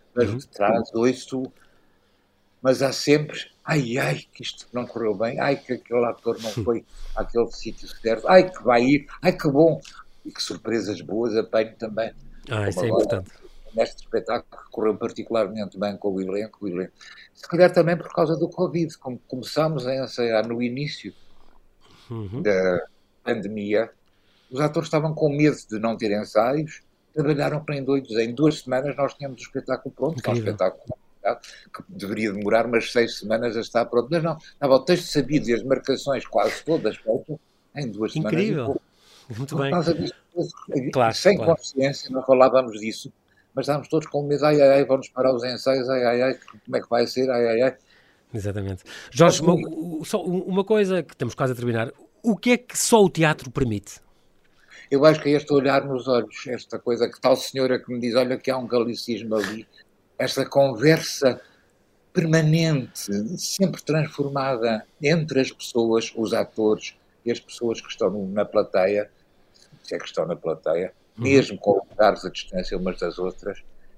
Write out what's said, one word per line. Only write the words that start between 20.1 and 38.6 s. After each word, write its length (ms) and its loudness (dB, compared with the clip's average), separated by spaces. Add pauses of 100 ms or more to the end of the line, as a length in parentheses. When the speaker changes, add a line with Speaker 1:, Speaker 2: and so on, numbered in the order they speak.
Speaker 1:
no 140 -4
início 540 -6 (960)
Speaker 2:
Uhum. 320 -8
Speaker 1:
da 400 2 (400)
pandemia, 680 -2 (600)
os 100 -8
atores 260 0
estavam 280 -2
com 140 2
medo 280 4 (140)
de 80 -4
não 180 -2
ter 140 -2
ensaios, 680 0 (340)
trabalharam 480 0
para 140 -6
em 80 -6
doidos. 320 0
Em 180 0
duas 260 2
semanas 360 -4
nós 180 -2
tínhamos 260 -12
o 40 -16
espetáculo 500 -6
pronto, 280 -4
que 60 -4
é 40 0
um 40 0
Speaker 2:
Incrível. 180 -2
Speaker 1:
espetáculo 340 -2
complicado, 520 -6 (340)
que 140 -16
deveria 440 -4
demorar 340 2
umas 240 0
seis 280 0
semanas 380 -2
a 40 -2
estar 240 0
pronto. 260 0
Mas 120 0
não, 160 -4
estava 360 0
o 60 6
texto 260 2
sabido 440 0
e 40 4
as 80 -2
marcações 640 -2
quase 380 0
todas 320 -2
feitas 400 -4 (400)
em 140 -6
duas 240 -4
semanas 180 -2
e 120 2
Speaker 2:
Incrível. 200 -2